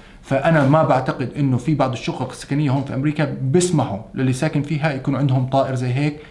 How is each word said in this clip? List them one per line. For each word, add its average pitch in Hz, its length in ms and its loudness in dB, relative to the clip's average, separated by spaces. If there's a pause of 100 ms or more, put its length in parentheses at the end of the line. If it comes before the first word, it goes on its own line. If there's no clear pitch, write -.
(220)
فأنا 165 460 2
ما 156 160 6
بعتقد 135 540 0
إنه 135 200 2
في 151 180 0
بعض 131 160 0
الشقق 123 380 -6
السكنية 143 420 -2
هون 135 120 0
في 127 100 -10
أمريكا 143 480 -2
بيسمحوا 135 580 2 (140)
للي 131 200 0
ساكن 151 280 -2
فيها 151 300 -2
يكون 135 240 -2
عندهم 131 300 2
طائر 131 300 0
زي 123 180 -2
هيك، 147 260 0 (100)